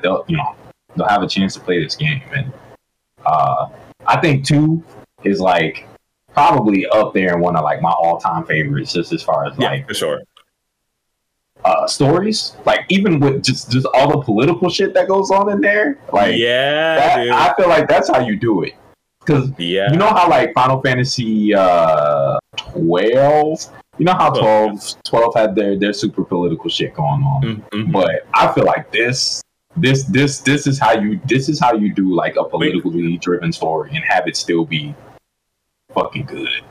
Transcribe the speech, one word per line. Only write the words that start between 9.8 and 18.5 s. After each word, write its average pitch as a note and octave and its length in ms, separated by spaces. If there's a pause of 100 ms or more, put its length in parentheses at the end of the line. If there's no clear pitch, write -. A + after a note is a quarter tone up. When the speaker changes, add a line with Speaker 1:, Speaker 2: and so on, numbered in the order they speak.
Speaker 2:
for G#2 60
sure. D2 280 (1400)
Speaker 1:
uh, - 220
stories. F3+ 680 (100)
Like, - 240
even F#3+ 300
with C#3 240
just, - 280
just B2+ 220
all C3+ 180
the C3+ 100
political D#3 480
shit F#3 240
that F#3 140
goes G3 240
on G3 200
in G3+ 100
there, G#3 360 (160)
like, - 240
Speaker 2:
Yeah, C#3 580
Speaker 1:
that, C#3 280
Speaker 2:
dude. A#2+ 100
Speaker 1:
I D#3 220
feel F#3+ 140
like D#3 180
that's F3 220
how D4 100
you A#2 160
do G2+ 280